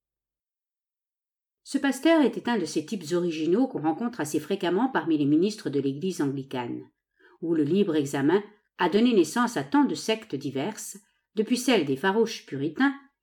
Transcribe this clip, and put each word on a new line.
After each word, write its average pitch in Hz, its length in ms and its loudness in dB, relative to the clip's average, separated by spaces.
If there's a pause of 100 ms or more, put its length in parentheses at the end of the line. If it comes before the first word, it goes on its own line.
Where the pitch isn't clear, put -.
(1600)
Ce - 160 -6
pasteur 302 440 4
était - 280 0
un 233 80 0
de 165 80 -2
ces 151 180 -4
types 170 280 -6
originaux 175 540 2
qu'on 156 140 -6
rencontre 160 400 -4
assez 151 200 -2
fréquemment 196 480 0
parmi 165 280 0
les 147 80 0
ministres 160 460 0
de 139 100 0
l'église 147 400 -4
anglicane, 131 640 -4 (580)
où 170 140 -2
le 156 80 2
libre 170 340 2
examen 151 460 2 (340)
a 180 140 0
donné 233 240 4
naissance 220 420 2
à 139 80 -2
tant 285 200 4
de 185 100 0
sectes 220 400 -4
diverses, 139 640 -6 (360)
depuis 220 220 0
celle 220 300 2
des 135 100 0
farouches 214 480 0
puritains 156 500 0 (280)